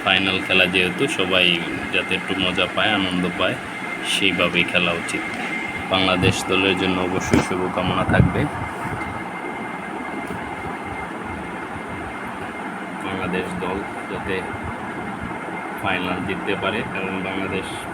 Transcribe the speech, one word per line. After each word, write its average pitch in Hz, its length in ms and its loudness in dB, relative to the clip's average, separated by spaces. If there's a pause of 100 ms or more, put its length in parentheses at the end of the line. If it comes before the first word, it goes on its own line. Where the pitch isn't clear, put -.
ফাইনাল 95 440 4
খেলা 92 180 6
যেহেতু, 90 420 4
সবাই 90 520 4 (340)
যাতে 92 220 0
একটু 92 240 -2
মজা 92 360 2
পায়, 98 180 4
আনন্দ 92 440 2
পায়, 95 180 2 (540)
সেইভাবেই 87 540 4
খেলা 87 280 2
উচিত। 82 300 -2 (680)
বাংলাদেশ 95 580 4
দলের 95 300 4
জন্য 92 240 2
অবশ্যই 92 380 2 (100)
শুভকামনা 92 540 2
থাকবে, 90 420 4 (4000)
বাংলাদেশ 92 400 -2 (160)
দল 92 160 -2 (360)
যাতে 92 280 -2 (1400)
ফাইনাল 92 440 0
জিততে 95 340 -2
পারে, 101 220 0 (100)
কারণ 95 300 -2
বাংলাদেশ 95 420 -2 (280)